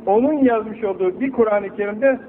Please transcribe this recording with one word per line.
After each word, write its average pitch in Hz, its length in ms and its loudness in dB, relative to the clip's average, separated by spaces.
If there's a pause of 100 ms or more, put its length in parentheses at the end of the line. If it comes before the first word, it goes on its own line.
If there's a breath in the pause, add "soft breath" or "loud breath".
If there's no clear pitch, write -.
onun 240 280 2
yazmış 226 500 0
olduğu 190 360 -2
bir 262 120 -2
Kur'an-ı 208 380 0
Kerim 208 320 -6
de 262 280 2